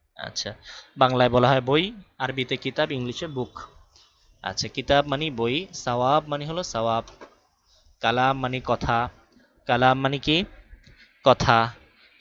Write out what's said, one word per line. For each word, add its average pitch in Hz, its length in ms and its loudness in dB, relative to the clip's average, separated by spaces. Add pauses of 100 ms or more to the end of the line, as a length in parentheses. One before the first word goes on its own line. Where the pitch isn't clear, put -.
(180)
আচ্ছা, - 360 -10 (440)
বাংলায় 127 320 6
বলা 123 200 6
হয় 135 120 4
বই, 156 320 0 (240)
আরবিতে 131 400 -4
কিতাব, 147 340 -4
ইংলিশে 123 360 -6
বুক। 131 320 -8 (840)
আচ্ছা, 98 240 -8
কিতাব 143 400 0
মানে 147 220 -4
বই। 127 440 -2
সাওয়াব 127 540 0
মানে 147 180 -6
হলো 165 180 -8
সাওয়াব। 113 420 -2 (960)
কালাম 127 360 2
মানে 127 280 -4
কথা। 120 440 -2 (560)
কালাম 131 340 2
মানে 135 180 -2
কি? 156 260 0 (840)
কথা। 117 480 4 (480)